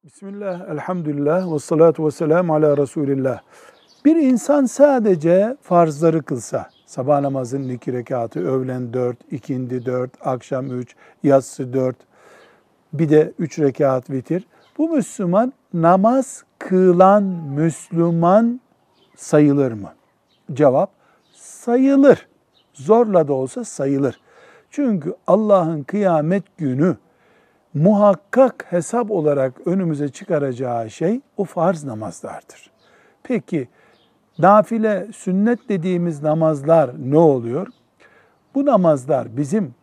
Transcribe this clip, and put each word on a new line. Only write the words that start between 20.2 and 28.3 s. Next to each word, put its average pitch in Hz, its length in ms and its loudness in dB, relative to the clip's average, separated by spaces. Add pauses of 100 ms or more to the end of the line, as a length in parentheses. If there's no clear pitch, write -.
Cevap, 143 380 2 (420)
sayılır. 269 960 2 (440)
Zorla 185 560 2
da 143 40 -2
olsa 131 320 -6
sayılır. 139 560 -4 (500)
Çünkü 202 440 -4 (120)
Allah'ın 180 560 2
kıyamet 180 760 -2
günü 143 380 0 (800)
muhakkak 208 920 2